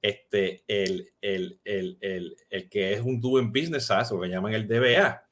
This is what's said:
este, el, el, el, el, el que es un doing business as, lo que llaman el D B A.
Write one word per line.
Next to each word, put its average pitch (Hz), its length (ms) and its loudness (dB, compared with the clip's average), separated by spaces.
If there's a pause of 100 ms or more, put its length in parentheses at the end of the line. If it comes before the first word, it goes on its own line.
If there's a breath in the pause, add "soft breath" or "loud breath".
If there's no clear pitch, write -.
este, 101 640 0
el, 95 540 -2
el, 92 420 -4
el, 92 380 -4
el, 92 340 -6 (140)
el 92 200 -8
que 98 240 0
es 104 60 -2
un 120 220 -2
doing 127 320 2
business 143 360 -2
as, 113 220 2
lo 95 80 -2
que 90 80 -4
llaman 92 260 -2
el 110 140 -2
D 113 120 2
B 123 180 6
A. - 340 2